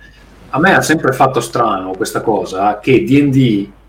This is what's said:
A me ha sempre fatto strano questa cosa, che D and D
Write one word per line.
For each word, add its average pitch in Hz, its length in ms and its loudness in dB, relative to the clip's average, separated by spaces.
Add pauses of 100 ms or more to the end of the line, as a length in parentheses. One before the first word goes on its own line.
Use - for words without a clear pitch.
(500)
A - 80 -4
me 151 160 2
ha 123 60 2
sempre 151 320 0
fatto 135 280 0
strano 101 500 -4
questa 101 320 -6
cosa, 98 560 -2
che 120 260 2
D 135 160 2
and 143 140 2
D 113 340 2 (200)